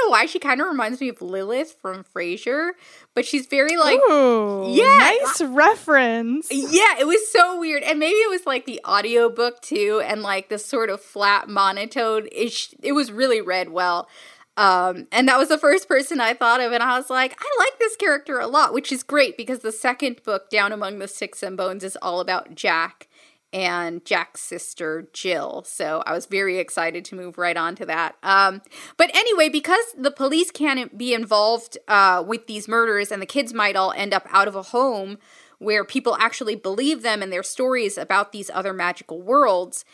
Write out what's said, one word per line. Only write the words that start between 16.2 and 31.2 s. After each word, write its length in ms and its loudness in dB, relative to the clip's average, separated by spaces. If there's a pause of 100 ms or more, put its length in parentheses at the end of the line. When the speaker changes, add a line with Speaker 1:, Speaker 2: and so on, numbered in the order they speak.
Speaker 1:
thought 260 2
of, 140 -2
and 100 2
I 140 2
was 120 -6
like, 300 -2
"I 200 -4
like 200 2
this 160 -2
character 440 -2
a 80 -4
lot," 260 2
which 180 -4
is 120 -6
great 340 0
because 220 -8
the 120 -8
second 520 -4
book, 260 -6
Down 240 0
Among 260 -8
the 80 -10
Sticks 360 -12
and 120 -8
Bones, 300 -6
is 160 -10
all 180 -4
about 360 -6
Jack 520 -4 (460)
and 500 -4
Jack's 380 -4
sister, 720 -10
Jill. 520 -6
So 400 -6
I 60 -6
was 140 -6
very 320 -4
excited 480 -6
to 100 -16
move 220 -16
right 180 -2
on 200 -6
to 100 -12
that. 360 -4
Um, 400 2 (360)
but 180 4
anyway, 320 4
because 380 0 (120)
the 140 -2
police 400 0
can't 460 -4
be 160 -2
involved, 640 0 (100)